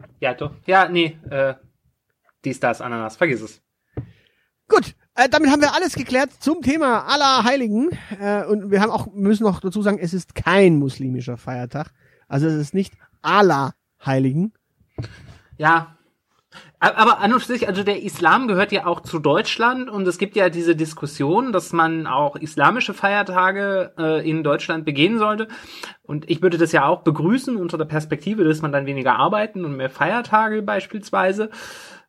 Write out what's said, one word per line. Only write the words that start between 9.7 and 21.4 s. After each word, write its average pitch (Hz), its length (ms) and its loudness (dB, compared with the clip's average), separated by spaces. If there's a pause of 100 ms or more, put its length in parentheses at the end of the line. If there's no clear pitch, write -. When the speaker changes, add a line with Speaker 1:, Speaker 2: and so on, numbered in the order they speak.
Speaker 2:
sagen, 202 180 0
es 165 140 -6
ist - 220 -6
kein 180 420 6
muslimischer 127 600 -4
Feiertag. 127 540 -10 (360)
Also 139 200 0
es 156 80 0
ist 147 180 -4
nicht 190 200 -2 (280)
Allerheiligen. 147 1300 0 (1040)
Speaker 1:
Ja. 160 400 0 (840)
A-, 208 160 2
aber 220 240 4
an 202 140 2
und 254 60 4
für - 140 -12
sich, 240 140 -2
also 196 160 -2
der 202 200 -2
Islam 202 460 2
gehört 202 240 2
ja 180 120 -2
auch 175 140 -2
zu - 200 -8
Deutschland 226 720 0
und 202 180 -4
es 175 100 -2
gibt - 180 -4
ja 190 140 4
diese 170 260 0
Diskussion, 156 760 -2